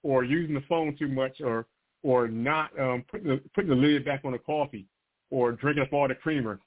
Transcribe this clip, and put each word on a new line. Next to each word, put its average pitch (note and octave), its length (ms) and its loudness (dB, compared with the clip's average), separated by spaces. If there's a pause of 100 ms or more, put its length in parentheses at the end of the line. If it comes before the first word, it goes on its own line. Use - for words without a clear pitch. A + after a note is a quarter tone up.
or C3 200 2
using D3+ 320 0
the C#3 120 -4
phone D#3+ 300 0
too D3 100 -4
much C3 340 -4
or, A2+ 240 -2 (380)
or B2 240 4
not, C3+ 520 -2
um, B2+ 300 -2
putting - 180 -8
the, C3+ 140 0 (120)
putting G3 160 -2
the C3+ 60 4
lid C#3+ 300 4
back C#3 200 -4
on C3+ 60 -4
the A#2+ 80 -6
coffee C#3+ 460 -4 (440)
or B2 220 2
drinking C#3+ 320 0
up - 100 -4
all C#3+ 140 2
the B2+ 80 -2
creamer. A#2+ 520 -4